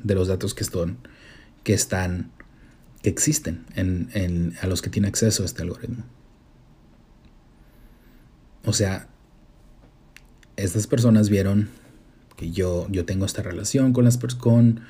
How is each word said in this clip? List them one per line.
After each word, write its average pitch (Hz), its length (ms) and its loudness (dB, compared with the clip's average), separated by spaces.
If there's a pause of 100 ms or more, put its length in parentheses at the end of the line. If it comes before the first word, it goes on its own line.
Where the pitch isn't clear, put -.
de 101 120 0
los 92 120 0
datos 95 260 -2
que - 100 -6
están, 85 340 -4 (680)
que 107 100 2
están, 90 560 -2 (720)
que - 80 0
existen - 540 -4 (100)
en, 90 400 -2
en, 85 480 -2
a 95 60 -2
los 90 140 -2
que - 80 -4
tiene 101 180 0
acceso 101 380 0
este - 180 -8
algoritmo? - 400 -8 (2500)
O 110 80 0
sea, 95 340 -2 (1500)
estas 98 320 -2
personas 110 420 4
vieron 101 400 2 (680)
que 85 140 -10
yo, 87 380 -2
yo 90 160 -4
tengo 95 200 -2
esta - 160 -6
relación 127 520 0
con 123 100 4
las 120 160 6
pers-, 123 180 -6
con 117 520 6